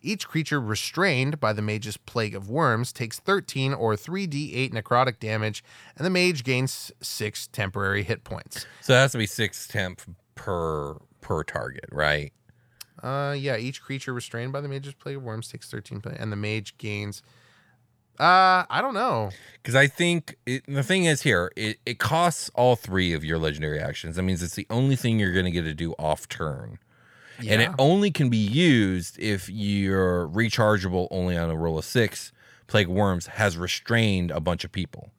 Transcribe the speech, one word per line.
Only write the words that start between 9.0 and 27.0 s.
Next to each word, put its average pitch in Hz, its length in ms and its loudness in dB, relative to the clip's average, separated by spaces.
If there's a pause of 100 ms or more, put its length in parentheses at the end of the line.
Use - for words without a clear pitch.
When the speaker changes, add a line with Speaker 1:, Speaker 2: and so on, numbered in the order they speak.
Speaker 2:
to 123 60 -4
be 107 80 2
six - 420 -4
temp 92 320 -6 (360)
per, 80 580 -4 (260)
per 78 240 -2
target, - 480 -8
right? 73 400 0 (720)
Speaker 1:
Uh, 139 360 -4
yeah, 135 200 -2
each 127 240 -6
creature 135 320 -6
restrained 120 400 -6
by 143 80 -4
the 147 60 -8
mage's 139 260 -10
Plague 139 240 -10
of 135 40 -12
Worms 113 260 -8
takes - 220 -16
thirteen, 107 300 -10
pla-, - 180 -10
and 107 140 -6
the 101 40 -4
mage 107 420 -6
gains, 104 440 -8 (960)
uh, 185 520 6
I 139 100 0
don't 254 140 -2
know. 170 360 0 (320)
Speaker 2:
'Cause 117 120 -4
I 135 140 8
think 175 480 0 (100)
it, 127 200 -4
the 139 160 -2
thing 185 220 2
is 156 180 2
here, 90 340 4
it, 107 280 -4
it 120 140 -6
costs 160 560 2
all 123 200 6
three 92 380 0
of 76 120 -2
your 80 140 0
legendary 76 400 -2
actions. 78 380 -6
That 92 60 -2
means 92 200 0
it's 85 120 -6
the - 160 -6
only 131 260 2
thing 113 240 2
you're 95 140 2
gonna 90 160 2
get 85 120 0
to 80 120 -4
do 82 240 -4
off 76 300 -2
turn. 67 500 -8 (600)